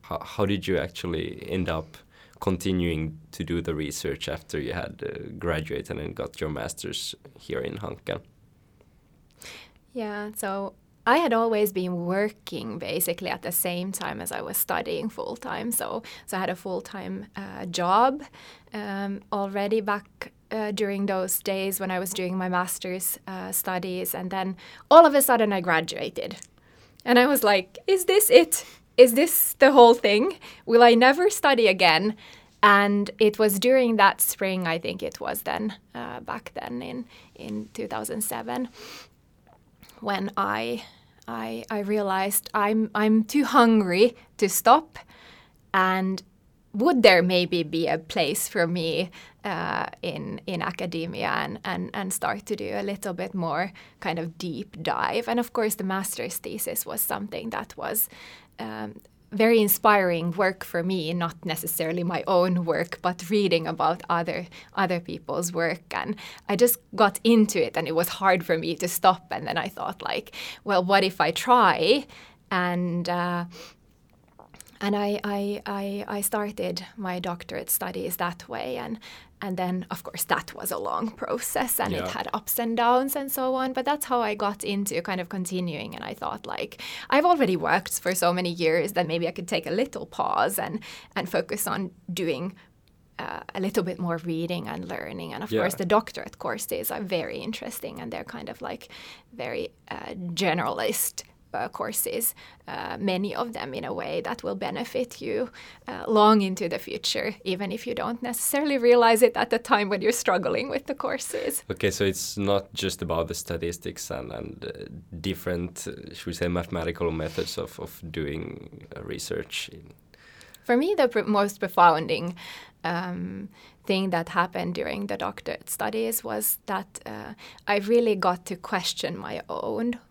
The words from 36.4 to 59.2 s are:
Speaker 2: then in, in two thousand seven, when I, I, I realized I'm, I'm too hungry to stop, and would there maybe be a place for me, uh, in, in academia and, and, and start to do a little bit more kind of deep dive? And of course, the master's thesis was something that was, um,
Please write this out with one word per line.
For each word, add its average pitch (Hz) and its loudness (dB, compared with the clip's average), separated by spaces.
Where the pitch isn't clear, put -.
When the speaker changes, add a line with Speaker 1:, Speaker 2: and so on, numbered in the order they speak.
Speaker 2:
then - -10
in, 247 -10
in 214 -10
two 208 -8
thousand 214 -6
seven, 240 -6
when 202 -2
I, 220 -2
I, 226 -8
I 220 -4
realized 196 0
I'm, 214 2
I'm 214 6
too 285 2
hungry 226 6
to 196 2
stop, - 4
and 185 2
would 247 4
there 185 12
maybe 180 2
be 160 -2
a 151 0
place 160 -2
for 170 2
me, 165 -2
uh, 170 -4
in, 151 -8
in 180 -4
academia 170 -6
and, - -4
and, 180 -6
and 190 -6
start - -4
to 208 -6
do 208 -8
a 202 -4
little 202 -6
bit 185 -8
more 170 -4
kind 170 -4
of 165 -8
deep 165 -8
dive? 170 -2
And 233 0
of 240 -4
course, 220 -2
the 208 -8
master's 190 -6
thesis - -6
was - -8
something 208 -6
that - -8
was, - -4
um, 110 -10